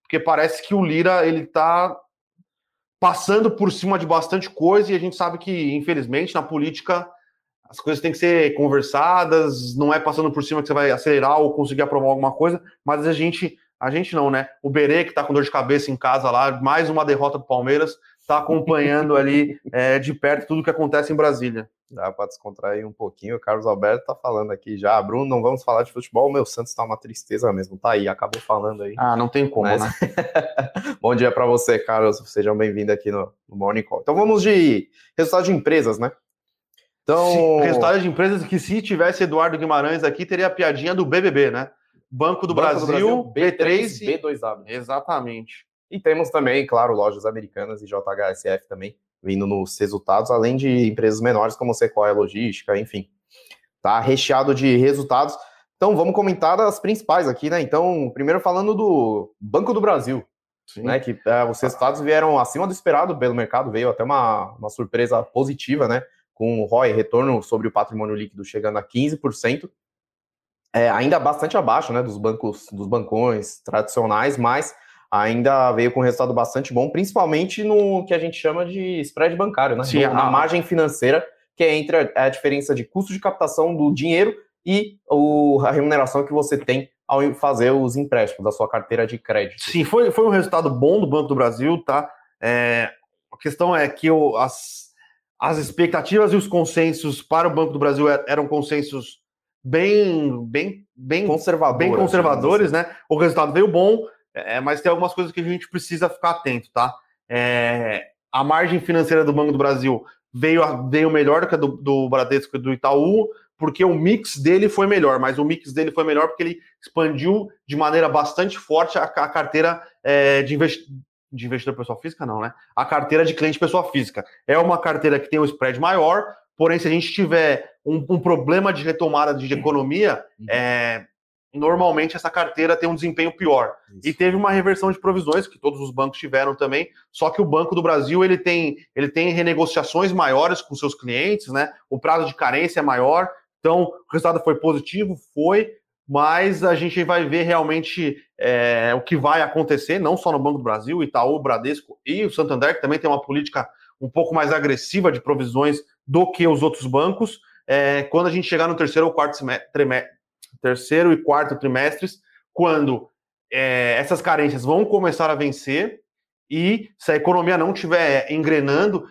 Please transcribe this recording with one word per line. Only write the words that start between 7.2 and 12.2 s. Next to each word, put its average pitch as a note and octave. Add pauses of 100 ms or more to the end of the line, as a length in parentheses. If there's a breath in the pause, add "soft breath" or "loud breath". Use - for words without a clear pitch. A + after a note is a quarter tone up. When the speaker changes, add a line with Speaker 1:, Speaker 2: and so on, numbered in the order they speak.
Speaker 1:
as -
coisas D3+
têm E3
que D#3+
ser E3
conversadas, C#3+
não D3
é D#3
passando D#3
por D3
cima D3+
que D3
você D3
vai C#3+
acelerar C#3
ou D3
conseguir C#3
aprovar C#3
alguma C3+